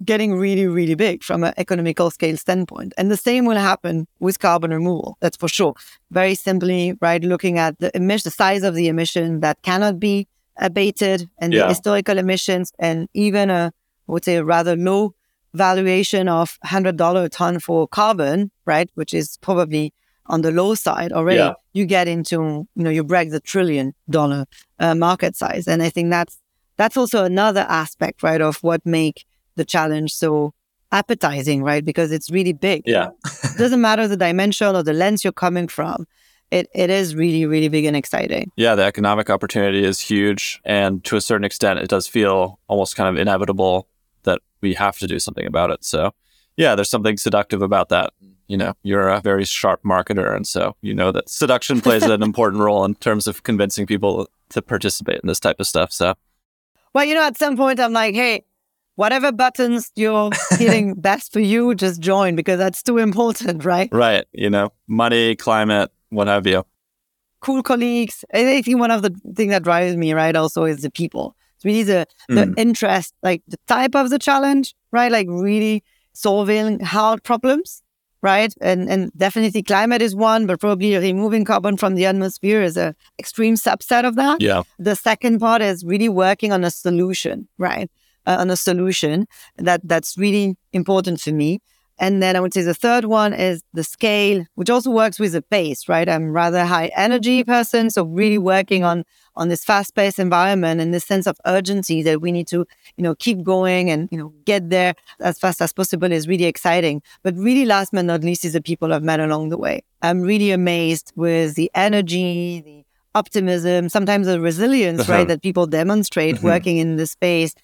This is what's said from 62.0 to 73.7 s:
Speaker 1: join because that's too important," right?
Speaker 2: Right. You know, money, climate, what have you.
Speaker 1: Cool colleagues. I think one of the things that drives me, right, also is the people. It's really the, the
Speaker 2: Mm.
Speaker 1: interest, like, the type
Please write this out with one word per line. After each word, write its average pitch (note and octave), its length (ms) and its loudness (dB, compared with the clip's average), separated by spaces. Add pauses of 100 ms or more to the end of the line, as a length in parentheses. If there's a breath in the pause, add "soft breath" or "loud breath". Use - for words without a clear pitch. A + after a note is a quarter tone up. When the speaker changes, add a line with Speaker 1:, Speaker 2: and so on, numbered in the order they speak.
Speaker 1:
join F#3+ 360 2
because F3 220 0
that's F#3 240 -2
too A#3+ 160 2
important," A3 640 0
right? F3+ 260 0
Speaker 2:
Right. A2+ 420 4
You G2+ 180 -2
know, G2+ 220 2 (140)
money, A#2 500 2
climate, G#2+ 540 2 (200)
what G#2 180 0
have G2+ 180 2
you. F#2 200 2 (720)
Speaker 1:
Cool C4 220 -2
colleagues. A#3+ 640 -2 (100)
I C4 280 2
think A#3+ 160 2
one A#3 120 2
of A3 120 0
the F#3+ 80 0 (240)
things G#3 160 0
that F#3+ 140 0
drives F3 320 2
me, D#3+ 160 0
right, D#3+ 240 2
also D#3+ 280 0
is D3+ 180 -2
the D3 80 -4
people. - 440 -6 (220)
It's - 80 -12
really G#3 180 2
the, F#3+ 240 0 (220 soft breath)
the G#3 180 4
Speaker 2:
Mm. F#3 120 -4
Speaker 1:
interest, A3 640 0
like, F3+ 260 -2
the - 80 -14 (100)
type B3+ 300 2